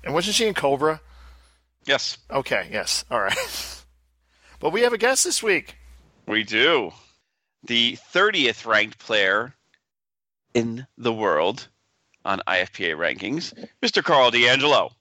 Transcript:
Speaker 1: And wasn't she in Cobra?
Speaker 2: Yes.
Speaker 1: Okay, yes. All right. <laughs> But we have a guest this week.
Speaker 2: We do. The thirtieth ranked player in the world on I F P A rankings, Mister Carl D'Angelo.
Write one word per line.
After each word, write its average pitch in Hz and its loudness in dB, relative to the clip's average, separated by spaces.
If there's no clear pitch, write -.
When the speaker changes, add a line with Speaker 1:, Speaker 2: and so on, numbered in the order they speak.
Speaker 1:
And 143 -6
wasn't 190 0
she 226 2
in 208 0
Cobra? 147 0
Speaker 2:
Yes. - -2
Speaker 1:
Okay, 123 -2
yes. - -4
All 120 0
right. 98 -2
<laughs> - -10
But 156 -2
we 202 0
have 240 2
a 220 -4
guest 254 2
this 349 -4
week. 196 -2
Speaker 2:
We 107 -2
do. 110 2
The 117 0
thirtieth 175 0
ranked 107 0
player 107 0
in 117 -2
the 117 -2
world 101 0
on 95 -2
I 92 0
F 92 -4
P 90 -4
A 78 -4
rankings, 95 -6
Mister 226 0
Carl 131 4
D'Angelo. 123 4